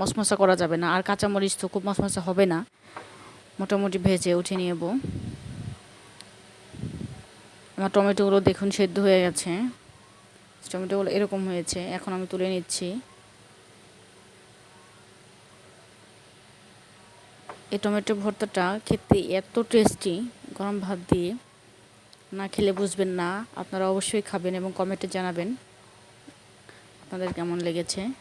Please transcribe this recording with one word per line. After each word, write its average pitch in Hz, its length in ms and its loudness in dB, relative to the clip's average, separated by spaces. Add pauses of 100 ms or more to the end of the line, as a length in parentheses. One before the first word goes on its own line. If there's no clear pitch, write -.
মশমশা 214 400 2
করা 185 200 8
যাবে 165 200 2
না, 175 140 2
আর 185 140 2
কাঁচামরিচ 196 520 2
তো 196 120 -4
খুব 190 160 -2
মশমশা 196 380 0
হবে 190 260 4
না। 160 60 0 (1000)
মোটামুটি 196 460 0
ভেজে 185 340 4
উঠে 180 220 -2
নেব। 175 200 -2 (3000)
আমার 196 180 0
টমেটোগুলো 202 420 6 (120)
দেখুন, 196 180 0 (100)
সেদ্ধ 190 180 2 (100)
হয়ে 190 200 8
গেছে। 175 260 -2 (1200)
টমেটোগুলো 190 460 0
এরকম 196 320 0
হয়েছে। 175 300 -4 (180)
এখন 185 200 -8
আমি 185 140 -4
তুলে 185 220 0
নিচ্ছি। 180 340 -4 (4000)
এই 202 100 0
টমেটো 208 300 2 (100)
ভর্তাটা 208 420 0 (220)
খেতে 214 300 4 (220)
এত - 160 -8 (160)
টেস্টি, 208 420 4 (440)
গরম 202 280 -2
ভাত 185 140 -4 (120)
দিয়ে 180 180 0 (1080)
না 196 160 -6
খেলে 202 260 2
বুঝবেন 190 400 -2
না। 175 100 0 (320)
আপনারা 190 320 -4
অবশ্যই 202 360 -2
খাবেন 180 300 -2
এবং 185 100 -4 (100)
কমেন্টে 190 360 -2
জানাবেন 180 340 -2 (1500)
আপনাদের 185 360 -6
কেমন 175 300 -2
লেগেছে। 170 360 -4 (180)